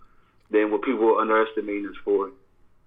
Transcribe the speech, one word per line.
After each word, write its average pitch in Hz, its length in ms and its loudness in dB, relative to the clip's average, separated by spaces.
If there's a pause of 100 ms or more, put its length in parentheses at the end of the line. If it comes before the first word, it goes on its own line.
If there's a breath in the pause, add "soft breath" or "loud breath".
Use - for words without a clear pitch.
(500 soft breath)
than 107 200 2
what 104 120 -2
people 113 340 2
are 107 40 2
underestimating 107 680 -2
us 92 160 -16
for. 98 260 0 (560)